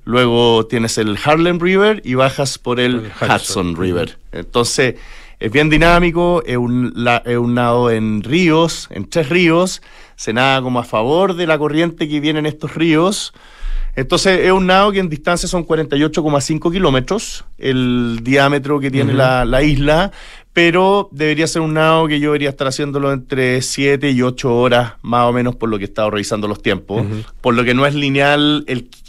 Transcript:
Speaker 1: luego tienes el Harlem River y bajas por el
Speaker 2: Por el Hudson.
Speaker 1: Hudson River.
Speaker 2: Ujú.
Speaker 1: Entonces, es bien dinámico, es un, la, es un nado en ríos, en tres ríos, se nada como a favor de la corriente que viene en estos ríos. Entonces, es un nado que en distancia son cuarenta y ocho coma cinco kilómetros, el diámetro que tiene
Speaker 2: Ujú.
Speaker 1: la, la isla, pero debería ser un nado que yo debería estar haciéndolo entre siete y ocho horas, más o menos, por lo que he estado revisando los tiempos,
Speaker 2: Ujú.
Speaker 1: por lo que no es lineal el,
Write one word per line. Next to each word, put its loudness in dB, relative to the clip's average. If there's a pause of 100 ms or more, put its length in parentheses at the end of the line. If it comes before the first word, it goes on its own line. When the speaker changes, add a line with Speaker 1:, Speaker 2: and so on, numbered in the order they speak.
Speaker 1:
luego 4
tienes -2
el -2
Harlem 2
River 2
y -4
bajas 0
por -4
el 0
Speaker 2:
Por -10
el -14
Hudson. -2
Speaker 1:
Hudson -2
River. -2
Speaker 2:
Ujú. -16
Speaker 1:
Entonces, -2 (440)
es -6
bien 2
dinámico, 2
es -2
un, -2
la, 0
es 0
un 0
nado 2
en -2
ríos, 0
en -10
tres -2
ríos, 2 (340)
se -6
nada 2
como -2
a -2
favor 2
de -2
la 2
corriente -2
que -2
viene 0
en -2
estos -8
ríos. 0 (600)
Entonces, 0
es 4
un 2
nado 4
que 0
en -2
distancia -2
son -4
cuarenta -2
y 2
ocho -2
coma 0
cinco -2
kilómetros, -2 (140)
el -2
diámetro 2
que -4
tiene 0
Speaker 2:
Ujú. 2
Speaker 1:
la, 2
la 2
isla, 2 (400)
pero 2
debería -2
ser -2
un -2
nado 4
que 0
yo 0
debería 0
estar -4
haciéndolo -2
entre -2
siete 0
y 2
ocho 0
horas, 2
más 0
o 2
menos, -2
por -4
lo -2
que -6
he -10
estado -2
revisando -4
los -6
tiempos, -2
Speaker 2:
Ujú. -8 (180)
Speaker 1:
por 0
lo 2
que 2
no 2
es 0
lineal 0
el, -6 (200)